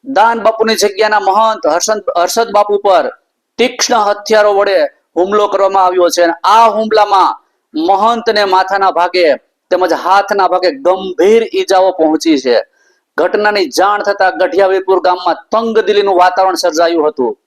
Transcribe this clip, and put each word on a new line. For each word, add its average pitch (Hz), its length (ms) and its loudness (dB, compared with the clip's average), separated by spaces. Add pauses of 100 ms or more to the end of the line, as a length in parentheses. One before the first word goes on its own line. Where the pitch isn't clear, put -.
દાન 233 360 0
બાપુની 220 360 0
જગ્યાના 208 440 0
મહંત 208 480 0
હર્ષદ, 185 360 -2 (140)
હર્ષદ 208 340 -2
બાપુ 208 260 2
પર 180 320 2 (480)
તીક્ષ્ણ 247 380 -2
હથિયારો 208 580 0
વડે 196 300 2 (320)
હુમલો 202 320 0
કરવામાં 196 380 0
આવ્યો 180 240 2
છે 175 140 0
અને 165 100 0 (100)
આ 220 260 4
હુમલામાં 202 720 0 (340)
મહંતને 208 720 0
માથાના 190 460 0
ભાગે 170 440 0 (340)
તેમજ 180 240 0
હાથના 196 540 0
ભાગે 180 240 0
ગંભીર 190 720 0 (100)
ઈજાઓ 190 380 0
પહોંચી 160 460 0
છે. 123 240 0 (560)
ઘટનાની 202 480 0
જાણ 202 380 -2
થતા 196 260 0
ગઢિયા 175 380 0
વીરપુર 185 340 0
ગામમાં 175 340 -2 (160)
તંગદિલીનું 214 680 0
વાતાવરણ 185 380 2
સર્જાયું 165 540 0
હતું. 120 380 -4